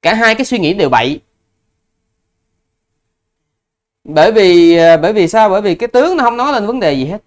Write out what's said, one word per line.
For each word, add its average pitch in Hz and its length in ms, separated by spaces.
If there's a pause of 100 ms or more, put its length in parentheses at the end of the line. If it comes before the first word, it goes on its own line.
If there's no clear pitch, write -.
Cả 190 120
hai 226 200
cái 254 100
suy 247 140
nghĩ 165 160
đều 175 140
bậy. 123 320 (2750)
Bởi 156 280
vì, 175 440
à, 165 200
bởi 165 160
vì 185 160
sao? 220 200
Bởi 196 140
vì 190 120
cái 233 140
tướng 320 280
nó 277 80
không 233 120
nói 277 160
lên 214 140
vấn 247 140
đề 160 120
gì 135 120
hết. 185 220